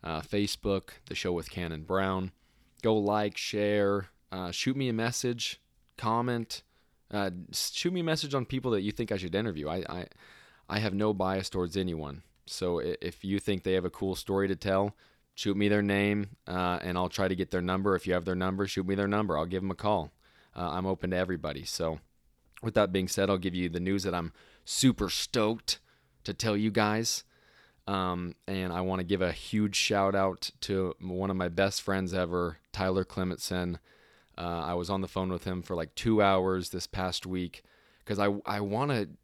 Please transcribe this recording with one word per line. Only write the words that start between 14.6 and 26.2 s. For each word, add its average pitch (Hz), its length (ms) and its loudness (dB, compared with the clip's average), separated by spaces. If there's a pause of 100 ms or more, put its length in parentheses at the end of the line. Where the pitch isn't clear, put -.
shoot 101 220 0
me 104 100 4
their 104 160 6
name, 101 540 2 (100)
uh, 90 340 0
and 90 160 -4
I'll 90 120 0
try 98 180 0
to 95 80 2
get 92 160 -2
their 92 100 0
number. 95 360 2
If - 100 -2
you 92 60 2
have 87 120 2
their 92 120 0
number, 95 320 0
shoot 95 180 -2
me 98 80 2
their 98 140 2
number. 101 280 2
I'll 80 100 2
give 92 180 -2
'em 95 80 -2
a - 20 -2
call. 95 380 0 (420)
Uh, 87 160 -4
I'm 90 160 -2
open 92 240 0
to 90 60 0
everybody. 82 480 -2
So 80 340 -2 (640)
with 113 120 -4
that 101 180 6
being 92 160 2
said, 98 200 2
I'll 98 100 4
give 90 180 -2
you 90 120 2
the 85 120 -2
news 95 240 2
that 90 100 0
I'm 85 180 -4 (320)
super 110 460 4
stoked - 680 0 (420)